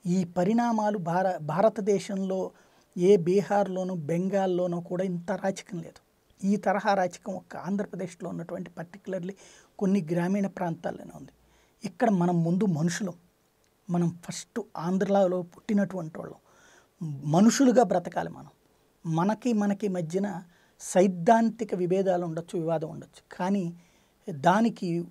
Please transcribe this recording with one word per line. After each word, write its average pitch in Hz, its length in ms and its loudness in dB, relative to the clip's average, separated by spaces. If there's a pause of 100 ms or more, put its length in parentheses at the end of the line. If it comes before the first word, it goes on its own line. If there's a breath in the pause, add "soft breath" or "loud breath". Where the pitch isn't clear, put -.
ఈ 180 180 2
పరిణామాలు 214 720 0
భార-, 180 400 0
భారతదేశంలో 190 1120 0 (480 soft breath)
ఏ 190 180 8
బీహార్లోనో 185 760 0
బెంగాల్లోనో 180 840 -2
కూడా 180 240 -4
ఇంత 180 280 -4
అరాచకం 190 460 -6
లేదు. 160 220 -14 (460)
ఈ 202 100 4
తరహా 202 340 0
అరాచకం 190 440 0
ఒక్క - 220 -14
ఆంధ్రప్రదేశ్లో 190 760 -6
ఉన్నటువంటి 175 480 -8
particularly 185 540 -10 (460 loud breath)
కొన్ని 190 320 2
గ్రామీణ 185 360 0
ప్రాంతాల్లోనే - 680 -6
ఉంది. 151 160 -18 (520 soft breath)
ఇక్కడ 226 260 0
మనం 175 340 2
ముందు 180 220 2
మనుషులం, 170 480 -2 (760)
మనం 175 280 0 (100)
ఫస్ట్ - 320 -10 (160)
ఆంధ్రాలో 185 680 2
పుట్టినటువంటి 180 760 -4
వాళ్ళం, - 200 -14 (840 soft breath)
మనుషులుగా 226 580 6
బ్రతకాలి 175 460 -2
మనం. 147 220 -16 (560)
మనకి, 196 460 0
మనకి 202 360 0
మధ్యన 180 540 -4 (380 soft breath)
సైద్ధాంతిక 208 960 2
విభేదాలు 180 520 0
ఉండొచ్చు, 165 320 -6
వివాదం 160 320 -2
ఉండొచ్చు, - 460 -18
కానీ 180 400 -2 (540 soft breath)
దానికి 175 800 2